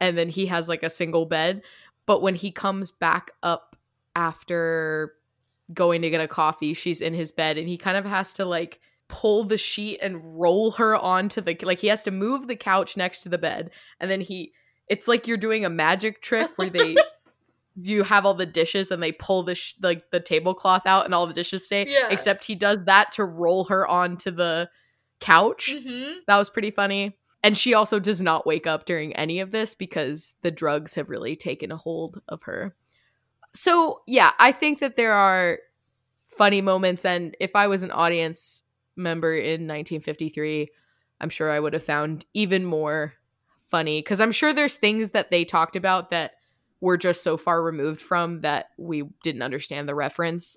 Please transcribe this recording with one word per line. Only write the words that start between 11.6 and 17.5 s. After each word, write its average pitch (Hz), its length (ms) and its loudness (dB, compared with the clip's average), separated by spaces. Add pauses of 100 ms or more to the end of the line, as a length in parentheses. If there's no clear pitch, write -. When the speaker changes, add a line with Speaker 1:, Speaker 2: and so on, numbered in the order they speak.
Speaker 1:
like, 180 180 0
he 208 80 0
has 214 160 2
to 208 60 -2
move 233 360 -4
the 240 100 -6
couch 190 400 -2
next 185 260 -4
to 180 60 -14
the 175 100 -2
bed. 165 320 -4 (300)
And 190 100 -4
then 190 100 0
he, 185 320 -10 (340)
it's 208 220 -2
like 233 180 2
you're 233 100 -2
doing 220 280 -2
a 175 60 0
magic 185 520 0
trick 247 340 0
where 185 140 -2
they, 180 260 2 (400)
Speaker 2:
<laughs> - 460 -20